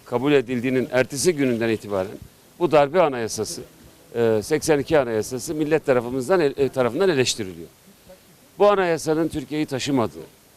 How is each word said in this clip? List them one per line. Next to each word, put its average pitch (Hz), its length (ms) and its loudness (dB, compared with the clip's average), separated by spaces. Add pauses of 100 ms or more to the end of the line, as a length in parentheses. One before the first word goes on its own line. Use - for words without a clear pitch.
kabul 123 260 -2
edildiğinin 127 600 0
ertesi 131 440 0
gününden 120 340 0
itibaren 101 420 -2 (480)
bu 170 120 -2
darbe 147 300 4
anayasası, 113 600 -4 (540)
e, 113 280 2
seksen 151 360 0
iki 139 200 2
anayasası 120 560 -4
millet 151 300 0
tarafımızdan 127 540 0
el-, 143 180 2
e, 131 120 0
tarafından 131 400 0
eleştiriliyor. 101 580 -2 (920)
Bu 202 120 6
anayasanın 165 560 2
Türkiye'yi 151 380 -4
taşımadığı, 120 600 -2 (320)